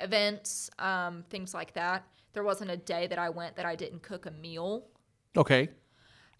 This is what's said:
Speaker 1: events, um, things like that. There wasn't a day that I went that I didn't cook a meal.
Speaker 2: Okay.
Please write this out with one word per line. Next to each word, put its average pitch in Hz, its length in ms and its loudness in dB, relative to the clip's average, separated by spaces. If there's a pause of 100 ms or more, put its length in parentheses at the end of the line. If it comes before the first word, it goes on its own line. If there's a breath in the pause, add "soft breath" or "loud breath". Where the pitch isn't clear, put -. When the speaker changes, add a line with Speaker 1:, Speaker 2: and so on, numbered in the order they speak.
Speaker 1:
events, 208 680 0 (120)
um, 175 500 -2
things 185 240 -8
like 165 200 -8
that. 180 280 0 (300)
There 208 100 -2
wasn't 196 300 0
a 175 40 -2
day 175 300 -2
that 180 120 -2
I 170 100 2
went 170 260 -6
that 175 100 -4
I 170 120 -2
didn't 170 260 -8
cook 180 240 -10
a 160 60 -8
meal. 165 540 -6 (500)
Speaker 2:
Okay. 139 320 8 (720 soft breath)